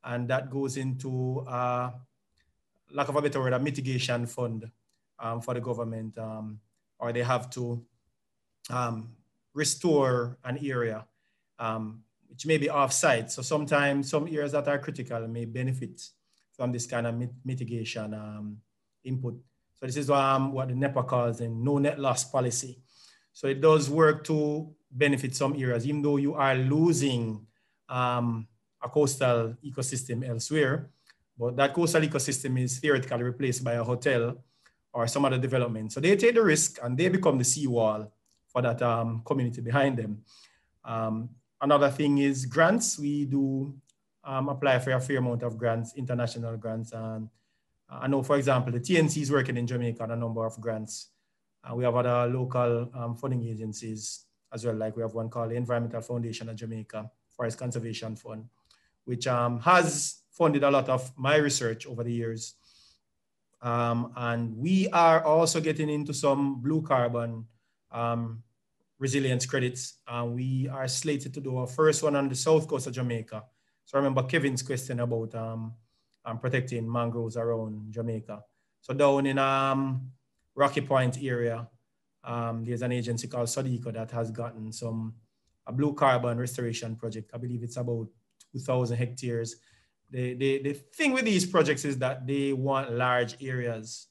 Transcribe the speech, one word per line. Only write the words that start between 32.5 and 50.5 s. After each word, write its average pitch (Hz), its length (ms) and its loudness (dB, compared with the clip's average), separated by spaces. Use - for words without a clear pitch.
is 123 200 -2
theoretically 131 440 2
replaced 123 400 -2
by 120 100 0
a 117 100 0
hotel 123 520 0
or 120 160 -2
some 139 180 0
other 131 120 2
development. 120 560 -2
So - 60 -6
they 180 180 6
take 233 180 6
the 226 80 8
risk 156 400 4
and 123 140 -2
they 175 100 4
become 180 300 4
the 123 60 2
seawall 113 680 2
for 127 160 -2
that, 120 180 2
um, 117 420 0
community 123 380 0
behind 131 360 2
them. 107 260 -6
Um, 113 460 -4
another 143 300 6
thing 143 260 2
is 139 300 2
grants. 170 500 4
We 147 280 -2
do, 135 500 -2
um, 135 260 -4
apply 135 300 4
for 131 120 -2
a 127 80 2
fair 131 200 0
amount 120 240 0
of 117 120 -4
grants, 113 400 -2
international 120 600 -4
grants. 110 360 -6
And 110 360 -8
I 127 180 -6
know, 135 160 2
for 143 140 2
example, 127 360 2
the 120 60 -2
T 175 180 2
N 160 100 6
C 156 140 0
is 139 100 -2
working 131 240 2
in 120 120 -2
Jamaica 120 340 -2
on 113 100 -6
a 117 40 -4
number 113 300 -4
of 110 140 -6